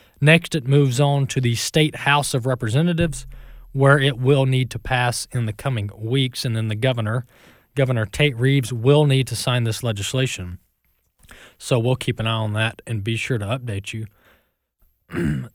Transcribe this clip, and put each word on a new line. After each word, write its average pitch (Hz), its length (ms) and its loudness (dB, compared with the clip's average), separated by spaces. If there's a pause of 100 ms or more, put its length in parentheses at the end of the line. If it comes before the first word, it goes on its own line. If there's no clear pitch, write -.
(200)
Next, 160 340 4
it 135 140 -4
moves 135 320 4
on 143 280 2
to - 120 -4
the 120 160 2
State 156 400 0
House 143 380 2
of 123 120 -2
Representatives, 147 800 0 (480)
where 139 260 6
it 135 180 0
will 135 280 4
need 131 260 0
to - 80 -8
pass 123 520 -2
in 120 140 -4
the 107 80 -4
coming 107 420 -4
weeks, 123 480 -2
and 117 120 -2
then 110 120 -2
the 110 80 -4
governor, 117 500 -2 (500)
Governor 123 300 0
Tate 147 300 0
Reeves, 127 380 0
will 143 320 4
need 135 220 2
to 117 80 -6
sign 123 300 -2
this 113 180 -4
legislation. 101 760 -4 (1000)
So - 200 0
we'll 127 200 0
keep - 220 -4
an 113 60 -4
eye 113 60 -2
on 110 220 -2
that 110 340 -2
and 107 160 -6
be 113 140 -4
sure 127 200 -4
to 101 80 -6
update 110 480 -6
you. 110 140 -10 (1000)
<clears throat> 147 460 -2